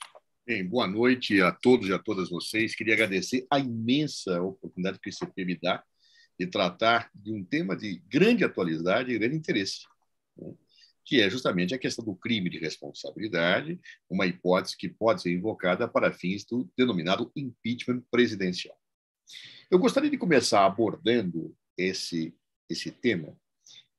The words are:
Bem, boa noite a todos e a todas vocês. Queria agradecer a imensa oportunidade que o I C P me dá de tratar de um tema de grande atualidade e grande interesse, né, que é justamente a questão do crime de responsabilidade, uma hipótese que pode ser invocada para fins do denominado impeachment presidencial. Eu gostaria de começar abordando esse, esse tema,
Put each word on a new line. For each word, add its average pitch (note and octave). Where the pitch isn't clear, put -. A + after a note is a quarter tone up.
Bem, G#2
boa A2
noite A2+
a F2+
todos B2
e F#2+
a F2
todas F#2
vocês. G#2+
Queria A2
agradecer G#2
a C#3+
imensa A#2+
oportunidade F#2
que -
o F#2+
I -
C -
P F#2
me F2+
dá F2
de F2+
tratar A2
de G#2
um G#2+
tema E3+
de G#2
grande G3
atualidade F#2+
e A2+
grande B2
interesse, D#3
né, -
que C3+
é G2+
justamente F#2
a -
questão B2+
do G#2+
crime G#2
de D#2
responsabilidade, F2
uma F#2+
hipótese F2+
que G2
pode A2
ser F2+
invocada F#2
para -
fins F#2+
do A#2+
denominado G#2+
impeachment B2
presidencial. G#2
Eu F#3
gostaria C4+
de D4
começar A#2+
abordando G2
esse, F2
esse E2+
tema, F#2